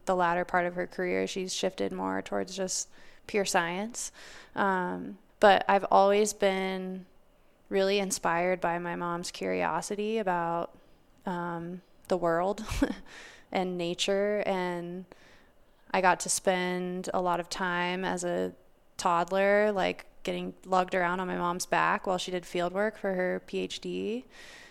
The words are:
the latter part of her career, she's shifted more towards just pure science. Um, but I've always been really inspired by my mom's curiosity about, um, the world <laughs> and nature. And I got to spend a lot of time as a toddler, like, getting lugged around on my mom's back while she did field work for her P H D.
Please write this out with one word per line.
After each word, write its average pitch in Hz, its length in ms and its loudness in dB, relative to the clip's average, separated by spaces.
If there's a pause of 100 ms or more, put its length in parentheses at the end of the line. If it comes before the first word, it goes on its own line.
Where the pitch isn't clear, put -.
the 190 100 2
latter 175 300 2
part 180 200 2
of 175 100 -4
her 180 100 -2
career, 185 400 -2
she's 185 280 -6
shifted 190 380 -2
more 190 300 -2
towards 190 340 -6
just 185 340 -4 (360)
pure 202 200 0
science. 185 680 -2 (440)
Um, 185 600 0 (220)
but 202 280 8
I've 196 240 4
always 202 420 6
been 190 720 -2 (640)
really 196 300 2
inspired 180 600 0
by 170 180 0
my 175 160 -6
mom's 175 360 -4
curiosity 185 880 -2
about, 175 560 -2 (500)
um, 175 560 -6 (260)
the 185 100 0
world 175 460 0 (460)
<laughs> - 420 -18
and 185 260 -2
nature. 196 680 0
And 180 600 -4 (840)
I 190 100 4
got 180 200 6
to 185 80 -4
spend 180 840 0
a 185 80 0
lot 175 180 2
of 175 100 -8
time 180 540 -2
as 180 200 -2
a 180 300 -2 (440)
toddler, 196 760 4
like, 180 340 -2 (180)
getting 180 300 -6 (120)
lugged 185 280 2
around 180 260 0
on 185 80 -4
my 180 100 -4
mom's 175 280 -2
back 170 400 2
while 185 120 0
she 180 120 -6
did 180 160 -4
field 175 280 -2
work 214 240 -2
for 196 160 -2
her 185 340 -2
P 190 120 -6
H - 200 -6
D. 196 460 -6 (460)